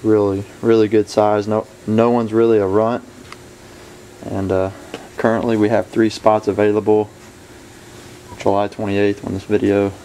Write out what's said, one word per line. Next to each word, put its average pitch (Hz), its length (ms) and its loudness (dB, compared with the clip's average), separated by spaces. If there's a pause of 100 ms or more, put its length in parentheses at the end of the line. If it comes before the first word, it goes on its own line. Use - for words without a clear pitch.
Really, 104 420 0 (160)
really 113 260 4
good 104 220 0
size. 104 400 0
No, 107 180 -2 (200)
no 113 240 2
one's 117 200 -2
really 113 280 4
a 98 80 0
runt. 110 360 0 (1200)
And, 98 260 -4
uh, 95 180 0 (460)
currently 113 400 0
we 104 140 2
have 110 160 0
three 110 240 0
spots 107 360 2
available. 104 640 0 (1300)
July 101 300 0
twenty-eighth 101 560 -4
when - 80 -8
this 98 120 -8
video 101 480 0 (120)